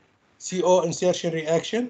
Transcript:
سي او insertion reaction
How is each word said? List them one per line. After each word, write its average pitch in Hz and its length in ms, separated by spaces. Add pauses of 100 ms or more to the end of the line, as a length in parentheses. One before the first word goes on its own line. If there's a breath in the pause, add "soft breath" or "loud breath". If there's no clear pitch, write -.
(380)
سي 180 240
او 175 280
insertion 170 420
reaction 165 580